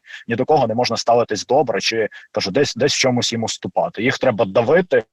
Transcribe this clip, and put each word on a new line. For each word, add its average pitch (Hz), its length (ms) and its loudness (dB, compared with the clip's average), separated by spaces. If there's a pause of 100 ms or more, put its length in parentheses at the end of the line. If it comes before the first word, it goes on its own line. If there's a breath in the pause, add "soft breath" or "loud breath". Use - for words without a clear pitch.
(280 loud breath)
ні 117 80 -2
до 127 80 -2
кого 147 220 2
не - 80 -4
можна 123 220 -2
ставитись 113 500 0
добре 123 340 2
чи, 110 280 -2 (240 loud breath)
кажу, 101 180 -4
десь, 135 240 0
десь 135 200 0
в - 40 -2
чомусь 123 340 0
їм 113 120 -4
уступати. 92 580 -4
Їх 131 160 0
треба 117 260 0
давити 120 580 2 (100)